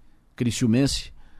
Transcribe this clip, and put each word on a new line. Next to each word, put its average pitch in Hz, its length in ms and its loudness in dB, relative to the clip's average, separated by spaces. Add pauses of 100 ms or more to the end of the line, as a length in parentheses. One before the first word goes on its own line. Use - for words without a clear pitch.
(360)
criciumense, 123 800 0 (260)